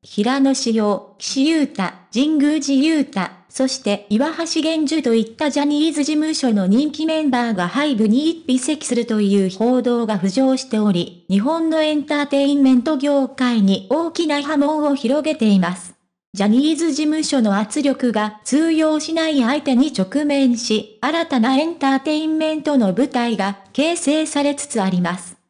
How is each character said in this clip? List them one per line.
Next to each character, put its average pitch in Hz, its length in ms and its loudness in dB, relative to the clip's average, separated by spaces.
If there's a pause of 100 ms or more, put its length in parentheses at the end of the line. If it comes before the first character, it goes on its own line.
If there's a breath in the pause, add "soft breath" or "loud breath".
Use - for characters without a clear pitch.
平 247 380 -2
野 269 100 4
紫 240 240 -2
耀、 208 440 -2
岸 - 280 -2
優 311 200 2
太、 190 260 -6 (200)
神 269 180 0
宮 294 300 2
寺 269 140 -2
勇 302 300 2
太、 185 260 -6 (180)
そ 262 200 -2
し - 100 -6
て 202 300 -4
岩 254 220 0
橋 330 320 -4
玄 311 240 0
樹 311 160 -2
と 233 120 0
い 226 60 4
っ 226 160 -6
た 302 140 -2
ジ 294 100 -2
ャ 285 40 0
ニ 294 240 0
ー 302 40 -2
ズ 294 100 -2
事 294 120 -2
務 311 200 0
所 247 180 0
の 196 140 2
人 262 240 2
気 311 140 -6
メ 320 180 -2
ン 285 80 0
バ 240 220 0
ー - 20 -2
が 180 140 -2
ハ 277 160 -2
イ 294 100 0
ブ 214 140 2
に 302 380 0
移 254 120 0
籍 302 280 -4
す - 80 -2
る 233 100 0
と 220 160 -2
い 196 260 2
う 185 40 -2
報 233 320 0
道 233 240 0
が 214 120 -2
浮 185 120 0
上 262 260 2
し 262 80 -8
て 220 140 -4
お 214 120 2
り、 - 380 -4
日 190 120 2
本 320 300 0
の 311 120 0
エ 302 120 0
ン 294 100 -2
タ 294 180 -2
ー 285 40 -2
テ 277 200 2
イ 285 100 2
ン 285 60 4
メ 262 120 6
ン 247 80 4
ト 311 140 0
業 277 320 0
界 247 320 0
に 190 300 2
大 320 200 0
き 339 160 -2
な 285 160 -2
波 302 140 -4
紋 294 340 0
を 277 40 2
広 269 280 0
げ 311 120 -2
て 240 140 0
い 196 120 6
ま 180 160 -2
す。 - 180 -20 (380)
ジ 190 120 -2
ャ - 20 2
ニ 226 140 4 (120)
ー 294 40 0
ズ 320 160 0
事 302 100 -2
務 302 200 0
所 285 200 0
の 202 160 2
圧 220 240 -4
力 262 280 0
が 214 320 -4
通 320 300 0
用 311 260 2
し 311 140 -6
な 320 160 -2
い 285 140 0
相 269 180 0
手 262 160 0
に 285 160 2
直 202 320 -2
面 277 320 2
し、 214 460 -4
新 330 240 -2
た 277 120 -2
な 254 180 2
エ 302 100 2
ン 339 80 -4
タ 277 140 -2
ー 269 120 2
テ 302 160 -2
イ 311 100 -2
ン 311 120 0
メ 311 160 0
ン 302 80 -6
ト 294 160 0
の 190 160 2
舞 247 140 0
台 233 280 -2
が 196 220 -4 (160)
形 330 220 0
成 311 300 0
さ 285 160 -2
れ 285 120 0
つ - 120 -10
つ 226 140 -4
あ 190 80 0
り 180 140 0
ま 175 160 -4
す。 - 180 -18 (140)